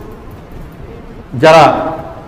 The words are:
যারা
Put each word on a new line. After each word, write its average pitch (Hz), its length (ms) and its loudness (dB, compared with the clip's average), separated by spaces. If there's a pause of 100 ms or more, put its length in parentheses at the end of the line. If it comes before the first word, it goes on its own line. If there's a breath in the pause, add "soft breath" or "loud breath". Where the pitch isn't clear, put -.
(1300)
যারা 151 460 4 (480)